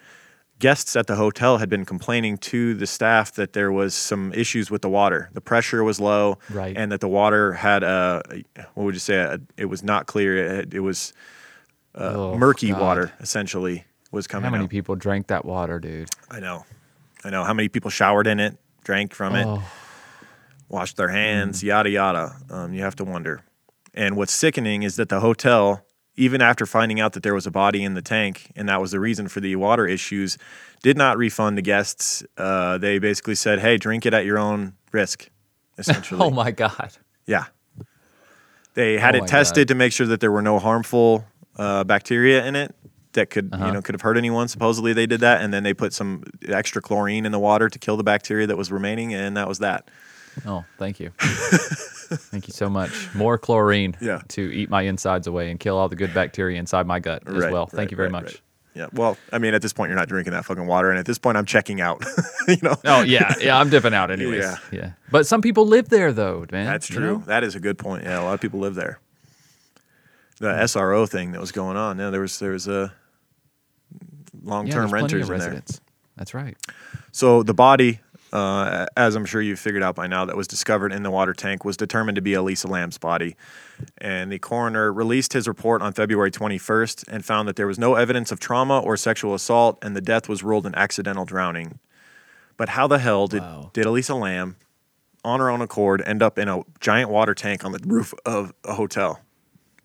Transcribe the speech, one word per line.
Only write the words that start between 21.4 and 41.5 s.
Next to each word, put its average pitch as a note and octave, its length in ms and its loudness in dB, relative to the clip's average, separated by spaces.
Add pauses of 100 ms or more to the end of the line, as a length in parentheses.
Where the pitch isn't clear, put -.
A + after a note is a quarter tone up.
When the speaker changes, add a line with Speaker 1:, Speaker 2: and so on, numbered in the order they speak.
Speaker 2:
Mm. G2+ 60 -6
Speaker 1:
yada, G#2 220 4
yada. F#2 460 0 (140)
Um, F2 240 -10
you F#2+ 100 -6
have G2 140 -4
to G2 60 -6
wonder. E2+ 380 -8 (520)
And G2+ 220 -2
what's G2+ 160 -2
sickening A2 520 0
is G2 120 -4
that A2+ 140 -2
the G2 100 0
hotel, A2 640 4 (300)
even B2+ 280 2
after A#2 240 6
finding A2 320 0
out A2 140 0
that F#2 100 -10
there G#2 100 0
was G2 140 -2
a F2+ 40 -8
body G2 320 2
in G2 120 -4
the F2+ 60 -6
tank, G2+ 540 -4
and G#2 140 -8
that G2 120 2
was F#2 100 -4
the G2 80 -2
reason G#2 280 -2
for G2+ 120 -8
the F#2+ 160 -2
water G#2 320 2
issues, F#2+ 500 -4 (460)
did C3+ 140 6
not C3 200 4
refund G#2+ 400 0
the G2+ 60 -2
guests. G2+ 600 -2 (140)
Uh, F#2 400 -2
they G2+ 220 0
basically G#2 360 -2
said, G#2 240 0
"Hey, A2+ 180 2
drink A2 280 -2
it A2+ 80 2
at G#2 120 4
your G#2 140 0
own G#2 340 -2 (180)
risk," - 380 -2 (240)
Speaker 2:
<laughs> - 240 -20
Speaker 1:
essentially. - 440 -2
Speaker 2:
Oh, E3+ 100 4
my A#2+ 200 0
God. - 420 -4 (320)
Speaker 1:
Yeah. F#2+ 200 0 (1300)
They A2 240 2
had A#2+ 180 6
Speaker 2:
Oh, B2 40 4
Speaker 1:
it - 20 -2
Speaker 2:
my F#2 60 -4
Speaker 1:
tested C#3+ 400 6
Speaker 2:
God. C3+ 60 4
Speaker 1:
to B2+ 40 0
make B2+ 160 4
sure B2 140 0
that A2+ 120 2
there G#2+ 120 4
were G#2 100 2
no G#2+ 180 4
harmful, A2+ 640 4 (320)